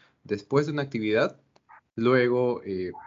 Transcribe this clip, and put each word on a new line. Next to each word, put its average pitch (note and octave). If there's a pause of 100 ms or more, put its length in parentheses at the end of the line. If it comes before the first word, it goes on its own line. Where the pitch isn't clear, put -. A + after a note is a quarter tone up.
(240)
después C3+
de D#3
una D3
actividad. A#2+ (560)
Luego, B2
eh, F#2 (160)